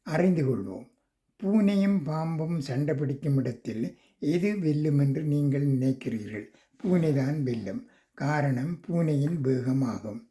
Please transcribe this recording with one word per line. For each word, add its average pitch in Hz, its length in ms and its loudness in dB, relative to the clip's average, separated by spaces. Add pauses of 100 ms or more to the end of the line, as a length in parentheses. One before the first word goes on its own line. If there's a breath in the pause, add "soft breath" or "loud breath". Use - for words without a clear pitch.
அறிந்து 160 420 2
கொள்வோம். 101 440 -4 (560)
பூனையும் 202 600 2
பாம்பும் 160 560 -2
சண்டை 139 360 0
பிடிக்கும் 139 420 0
இடத்தில் 117 640 -4 (200 soft breath)
எது 180 400 0
வெல்லும் 151 400 2
என்று 143 240 2
நீங்கள் 143 440 0
நினைக்கிறீர்கள்? 113 800 -2 (380 soft breath)
பூனைதான் 156 600 2
வெல்லும். 110 440 -4 (260 soft breath)
காரணம் 143 640 0
பூனையின் 160 640 0
வேகமாகும். 123 880 -2